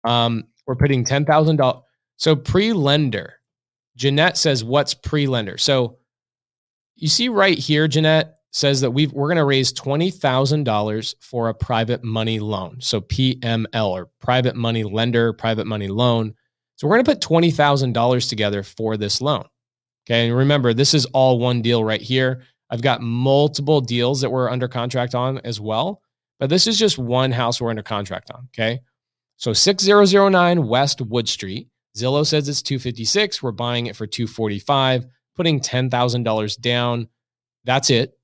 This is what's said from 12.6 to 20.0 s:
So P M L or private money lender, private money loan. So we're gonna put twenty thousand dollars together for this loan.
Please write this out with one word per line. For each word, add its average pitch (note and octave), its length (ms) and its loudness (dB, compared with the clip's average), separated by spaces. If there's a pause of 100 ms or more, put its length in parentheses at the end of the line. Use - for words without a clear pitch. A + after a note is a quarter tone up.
So A#2 180 -4
P C3 420 -2
M A2+ 320 -2
L A2 180 0
or F2+ 160 -8 (120)
private B2+ 360 0
money A2+ 280 -2
lender, A#2 480 0
private A2 360 -4
money G#2 200 -6
loan. A2+ 460 0 (420)
So - 120 -6
we're F3+ 80 2
gonna B3+ 80 4
put C#4+ 180 0
twenty E3 300 2
thousand C#3+ 420 2
dollars B2 340 0
together G#2 360 -2
for A2 340 -6
this G#2 240 -4
loan. C#3 240 -2 (640)